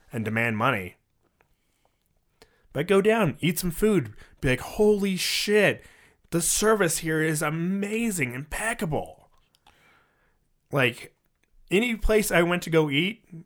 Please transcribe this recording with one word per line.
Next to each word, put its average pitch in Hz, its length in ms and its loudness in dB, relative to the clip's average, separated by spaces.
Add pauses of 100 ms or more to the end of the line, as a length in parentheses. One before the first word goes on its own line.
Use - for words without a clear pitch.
(120)
and 113 140 -6
demand 110 320 -2
money. 107 380 -2 (1800)
But 156 140 -4
go 196 140 4
down, 214 380 2
eat 180 200 0
some 175 120 -4
food, 175 420 0 (280)
be 135 80 0
like, 127 120 0
"Holy 202 540 2
shit, 190 680 0 (480)
the 170 100 0
service 208 580 2
here 160 220 -2
is 156 200 0
amazing, 180 920 -4
impeccable." 151 960 -6 (1400)
Like, 127 420 -2 (580)
any 226 240 2
place 214 360 2
I 175 120 4
went 175 200 0
to 175 60 -8
go 156 200 4
eat, 175 340 -2 (220)